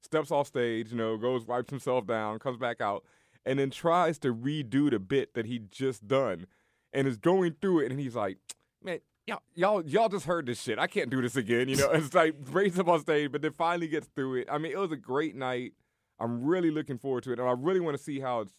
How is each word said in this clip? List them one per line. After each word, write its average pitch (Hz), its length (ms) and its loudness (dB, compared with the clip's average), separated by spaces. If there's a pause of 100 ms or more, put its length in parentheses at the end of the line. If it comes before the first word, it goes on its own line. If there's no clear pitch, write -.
Steps 156 280 -2
off 143 160 2
stage, 117 440 0
you 120 60 -6
know, 113 180 0
goes, 120 300 0
wipes 120 240 -2
himself 127 380 -2
down, 110 320 -2
comes 127 180 -6
back 120 240 -4
out, 104 220 -2 (420)
and 131 140 0
then 139 100 2
tries 165 480 2
to 127 160 0
redo 135 560 0
the 117 100 2
bit 120 360 -2
that 117 100 -2
he 117 140 -6
just 113 480 -6
done, 107 400 0 (440)
and 135 160 2
is 123 100 -2
going 170 440 4
through 180 200 4
it, 127 100 0
and 135 80 -4
he's 127 160 -4
like, 101 240 -2 (440)
"Man, 175 160 -6 (280)
y'all, 214 160 -8 (100)
y'all, 185 320 2
y'all 202 240 4
just 185 160 -4
heard 165 220 0
this 123 120 -4
shit. 110 200 -2
I 165 80 2
can't 160 240 -2
do 131 100 0
this 120 140 -2
again," 120 340 2
you 135 60 0
know. 139 160 4
<laughs> - 20 2
It's 156 220 2
like, 160 180 6 (180)
raised 180 280 2
up 185 80 2
on 170 140 6
stage, 147 300 0
but 143 120 -4
then 151 100 0
finally 170 340 0
gets 151 200 -4
through 131 300 -4
it. 123 140 -4
I 147 60 0
mean, 156 140 -4
it 165 80 -4
was 190 120 -2
a 151 60 -6
great 151 380 -2
night. 127 380 -4 (460)
I'm 120 260 -4
really 170 260 2
looking 147 260 -4
forward 127 280 -4
to 127 80 -2
it, 117 60 -6
and 123 80 0
I 127 40 2
really 147 280 2
wanna 151 200 -2
see 139 220 -8
how 123 200 -2
it's 101 180 -8